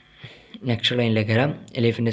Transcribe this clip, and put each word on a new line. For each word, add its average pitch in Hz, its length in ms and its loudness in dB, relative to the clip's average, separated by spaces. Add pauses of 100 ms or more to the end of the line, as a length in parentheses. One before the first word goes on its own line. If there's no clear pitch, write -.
(680)
നെക്സ്റ്റ് 120 300 0
ലൈനിലേക്ക് 110 360 2
വരാം. 131 160 2 (280)
എലിഫിൻ്റെ 117 340 2